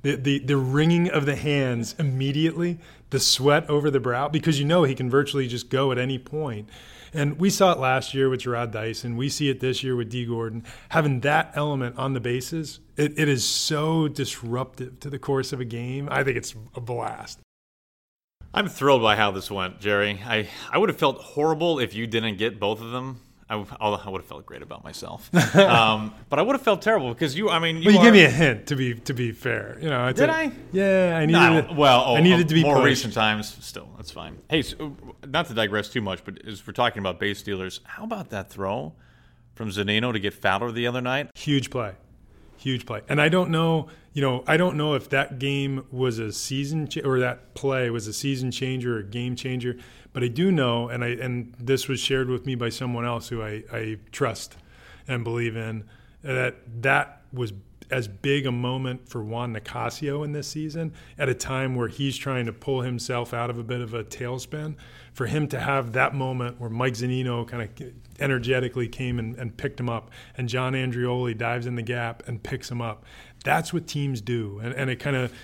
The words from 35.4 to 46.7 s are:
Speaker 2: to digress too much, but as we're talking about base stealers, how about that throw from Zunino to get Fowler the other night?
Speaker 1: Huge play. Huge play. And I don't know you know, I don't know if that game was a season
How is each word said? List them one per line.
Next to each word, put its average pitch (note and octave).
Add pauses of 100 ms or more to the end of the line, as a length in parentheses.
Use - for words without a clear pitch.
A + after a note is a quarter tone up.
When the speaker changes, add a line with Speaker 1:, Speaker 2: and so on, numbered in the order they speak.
Speaker 2:
to A#2+
digress G#2+
too B2+
much, F#2+
but G2
as G#2
we're G#2+
talking A#2
about F#2
base G2+
stealers, F#2
how -
about A3
that G2
throw A2 (600)
from A2
Zunino G#2
to A2
get G2
Fowler G#2
the A#2+
other B2
night? C3
Speaker 1:
Huge C#3
play. A2 (640)
Huge C3
play. G#2+
And C#3+
I D3+
don't F3
know D#3+ (240)
you D3
know, C3+
I D#3
don't F3
know D3+
if C3
that C#3
game C#3
was B2
a A2
season C#3+